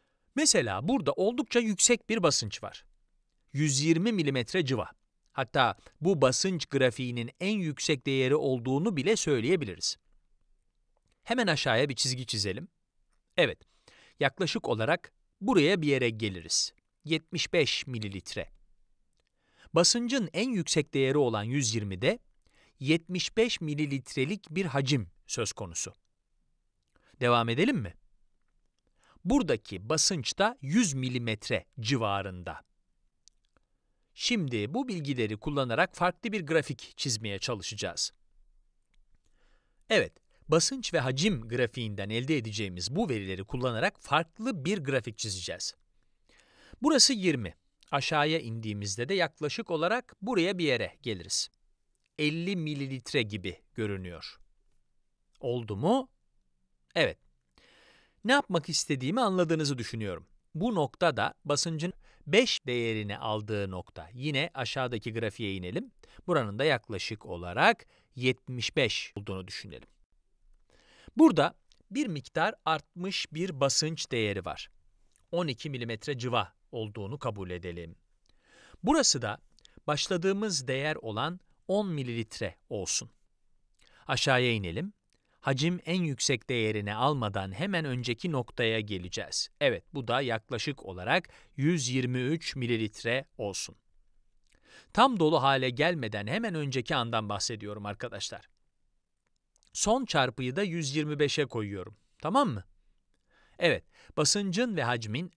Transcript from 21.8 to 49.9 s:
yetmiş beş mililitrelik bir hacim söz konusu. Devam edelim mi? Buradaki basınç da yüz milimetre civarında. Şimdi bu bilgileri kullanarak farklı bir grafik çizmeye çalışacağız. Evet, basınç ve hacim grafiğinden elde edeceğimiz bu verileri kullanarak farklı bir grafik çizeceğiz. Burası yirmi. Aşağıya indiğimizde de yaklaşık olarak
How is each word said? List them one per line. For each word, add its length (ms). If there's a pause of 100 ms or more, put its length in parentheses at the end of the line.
yetmiş 560
beş 240
mililitrelik 920
bir 140
hacim 460 (160)
söz 260
konusu. 420 (1300)
Devam 280
edelim 280
mi? 180 (1300)
Buradaki 640
basınç 500
da 240
yüz 320
milimetre 720 (160)
civarında. 800 (1500)
Şimdi 600
bu 140
bilgileri 480
kullanarak 600
farklı 360
bir 140
grafik 500
çizmeye 420
çalışacağız. 720 (1800)
Evet, 220 (360)
basınç 460
ve 60
hacim 480
grafiğinden 640
elde 260
edeceğimiz 600
bu 120
verileri 360
kullanarak 580
farklı 640
bir 140
grafik 400
çizeceğiz. 560 (1080)
Burası 300
yirmi. 420 (360)
Aşağıya 500
indiğimizde 680
de 60
yaklaşık 560
olarak 520